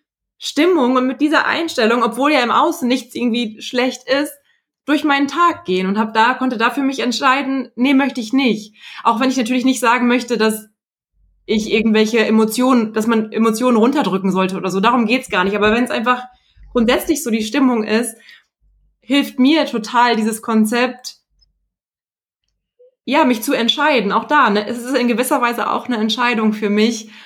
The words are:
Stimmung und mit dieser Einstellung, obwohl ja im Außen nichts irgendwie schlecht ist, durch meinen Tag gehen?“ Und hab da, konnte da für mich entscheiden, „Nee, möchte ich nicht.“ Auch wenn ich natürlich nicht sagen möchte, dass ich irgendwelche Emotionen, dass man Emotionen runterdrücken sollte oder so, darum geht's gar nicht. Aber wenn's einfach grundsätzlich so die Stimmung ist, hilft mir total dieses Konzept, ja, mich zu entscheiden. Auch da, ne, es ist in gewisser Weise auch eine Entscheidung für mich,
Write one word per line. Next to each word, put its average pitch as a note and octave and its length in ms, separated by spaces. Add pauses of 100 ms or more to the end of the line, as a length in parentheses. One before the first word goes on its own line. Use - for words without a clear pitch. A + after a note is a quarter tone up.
(380)
Stimmung D4 580
und B3+ 120
mit C4+ 140
dieser D4+ 240
Einstellung, B3 580
obwohl B3+ 300
ja C4+ 80
im A3+ 100
Außen C#4 360
nichts B3+ 280
irgendwie A#3 460
schlecht B3+ 480
ist, C#4+ 240 (520)
durch D4 180
meinen C#4 240
Tag D#4+ 380
gehen?“ F#3 200
Und G3+ 140
hab A3 160
da, A3+ 180
konnte B3+ 240
da A#3 140
für C#4+ 100
mich C4+ 180
entscheiden, C4+ 760
„Nee, C4 180
möchte C4 260
ich G#3+ 140
nicht.“ B3+ 420 (280)
Auch A3+ 160
wenn C4 100
ich C4 80
natürlich B3 280
nicht C4 140
sagen A#3+ 280
möchte, A#3+ 300
dass G#3+ 320 (760)
ich G#3+ 260
irgendwelche A3 540
Emotionen, A3 680
dass A3 140
man A3 240
Emotionen A3+ 460
runterdrücken A3 540
sollte F#3+ 260
oder F#3 140
so, F#3+ 80
darum A#3 260
geht's B3+ 240
gar F#3 140
nicht. G3 120
Aber G#3+ 180
wenn's A#3+ 180
einfach B3 340 (460)
grundsätzlich B3+ 520
so B3 60
die A3 140
Stimmung B3 400
ist, A3 320 (840)
hilft - 400
mir C#4+ 260
total A#3+ 500
dieses A3 260
Konzept, A#3 760 (1900)
ja, C#4+ 180
mich B3 200
zu C#4 100
entscheiden. A#3 580
Auch A3 140
da, C#4+ 240
ne, G#3 180
es A#3+ 160
ist C4 140
in A#3+ 100
gewisser B3 320
Weise A#3 300
auch - 160
eine B3 120
Entscheidung A3 560
für G#3 180
mich, A3 400 (140)